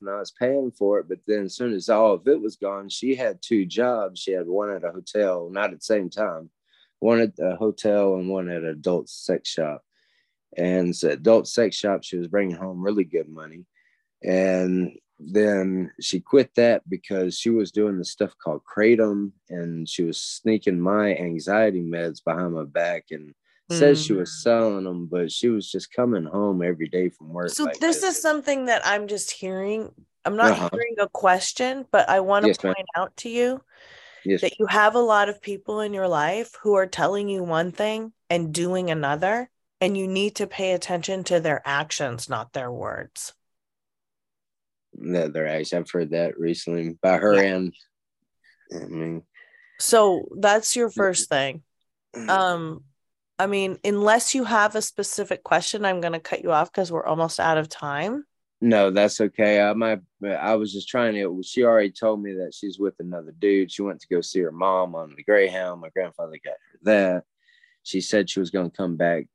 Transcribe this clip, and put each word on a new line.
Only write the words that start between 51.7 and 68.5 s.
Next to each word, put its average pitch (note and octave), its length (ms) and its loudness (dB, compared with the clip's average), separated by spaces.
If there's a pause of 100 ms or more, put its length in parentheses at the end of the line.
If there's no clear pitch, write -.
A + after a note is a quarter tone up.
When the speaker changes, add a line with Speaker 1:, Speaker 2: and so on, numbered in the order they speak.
Speaker 1:
Mm. A2+ 140 -6
Speaker 2:
Um, E3+ 540 0 (560)
I F#3+ 80 0
mean, G3 360 -2
unless G#3 500 4
you C4 120 0
have G#3+ 300 2
a G#3+ 60 -2
specific - 640 -6
question, F3+ 420 0
I'm F#3 160 0
gonna E3 180 -2
cut - 240 -8
you F3 80 0
off D#3+ 200 2
'cause F3+ 200 -2
we're E3 140 -4
almost D#3+ 340 -2
out D#3+ 180 2
of D#3 120 -2
time. E3 560 -6 (340)
Speaker 1:
No, G#2+ 300 6
that's G2+ 320 2
okay. G#2 400 4
I G#2 120 4
might, A2 280 -2 (240)
I G2 300 0
was G#2 180 -2
just G2 160 -10
trying A#2+ 240 0
to, F#2+ 300 -4
she - 200 0
already A2 280 6
told G#2+ 320 0
me G2+ 100 -8
that F#2 220 -8
she's F#2+ 240 -10
with G2 200 0
another E2+ 320 -10
dude. F#2+ 400 2
She G2+ 120 -6
went G2 180 -6
to - 60 -20
go F2 140 0
see - 180 -4
her E2+ 120 0
mom F#2 440 0
on D#2 200 -10
the D2+ 80 -18
Greyhound. F#2 580 2
My D#2+ 80 -14
grandfather E2 540 -8
got - 120 -10 (160)
her - 120 -20
that. F#2+ 420 4 (580)
She - 180 -4
said G2+ 280 0
she - 100 -4
was F2 100 -2
gonna F2+ 220 -2